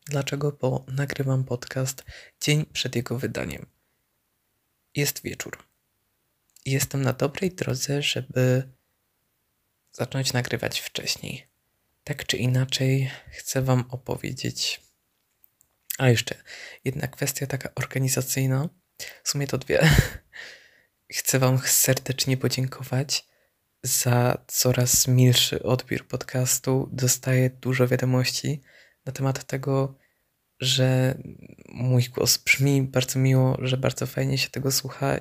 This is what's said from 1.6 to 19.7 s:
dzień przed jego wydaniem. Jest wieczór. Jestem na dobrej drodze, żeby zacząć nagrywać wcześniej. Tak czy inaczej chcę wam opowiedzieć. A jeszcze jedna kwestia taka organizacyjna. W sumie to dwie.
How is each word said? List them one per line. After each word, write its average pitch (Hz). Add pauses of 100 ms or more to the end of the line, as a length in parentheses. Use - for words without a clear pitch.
dzień 151
przed -
jego 117
wydaniem. 71 (1300)
Jest -
wieczór. - (1000)
Jestem 135
na 131
dobrej 143
drodze, 139
żeby 127 (1200)
zacząć 131
nagrywać -
wcześniej. - (580)
Tak -
czy -
inaczej 131 (200)
chcę -
wam 127
opowiedzieć. - (1160)
A 135
jeszcze - (420)
jedna 131
kwestia -
taka -
organizacyjna. 131 (540)
W -
sumie 143
to 131
dwie. 147 (580)